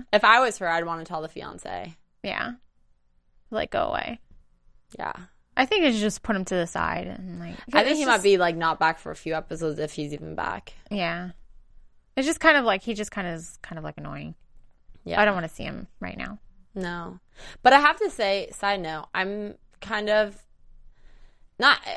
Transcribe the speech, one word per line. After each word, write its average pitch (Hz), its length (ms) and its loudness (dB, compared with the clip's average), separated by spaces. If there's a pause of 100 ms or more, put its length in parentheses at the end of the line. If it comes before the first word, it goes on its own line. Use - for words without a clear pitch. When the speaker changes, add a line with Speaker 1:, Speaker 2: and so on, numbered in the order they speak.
(120)
Speaker 1:
If 208 100 6
I 226 180 8
was 233 180 0
her, 180 100 -2
I'd 170 180 0
wanna 165 180 -8
tell 160 180 -8
the 156 60 -8
fiance. 92 680 -12 (260)
Speaker 2:
Yeah. - 300 -4 (1000)
Like, - 220 -2
"Go - 140 0
away." - 340 -6 (800)
Speaker 1:
Yeah. - 140 -6 (440)
Speaker 2:
I 262 100 4
think 403 160 2
they 294 100 6
should 214 80 0
just 208 220 -2
put 214 140 0
him 190 80 -4
to 190 100 -4
the 170 120 0
side 170 400 -4
and, 185 340 -12
like, 170 160 -12 (160)
Speaker 1:
I 202 120 8
think 254 80 4
Speaker 2:
it's 311 80 2
Speaker 1:
he 294 40 2
Speaker 2:
just 240 140 6
Speaker 1:
might 185 40 -2
be, 202 160 8
like, 170 180 4
not 165 220 0
back 160 200 2
for 160 120 -10
a 156 60 -10
few 160 180 -6
episodes 160 460 -4
if 156 120 -4
he's 147 200 -6
even 156 240 -10
back. - 380 -8 (160)
Speaker 2:
Yeah. 175 400 -4 (840)
It's 269 100 0
just 320 140 0
kind 320 180 6
of 262 60 2
like, 196 180 2
he 233 120 -6
just 208 160 -6
kind 190 160 -6
of 170 80 -6
is 165 280 -14
kind - 160 -14
of, 156 60 -10
like, 151 120 -10
annoying. 147 380 -12 (680)
Speaker 1:
Yeah. 170 160 0
Speaker 2:
I 208 40 6
don't 208 100 4
wanna 165 140 -4
see - 160 -14
him - 240 -10 (120)
right - 180 -10
now. - 200 -10 (360)
Speaker 1:
No. 180 440 -8 (460)
But 254 80 10
I 277 80 10
have 302 180 4
to 403 120 0
say, 196 420 0
side 202 280 -2
note, 160 340 -8
I'm 202 400 -4 (260)
kind 208 300 -4
of, 208 260 2 (1200)
not 262 200 6 (180)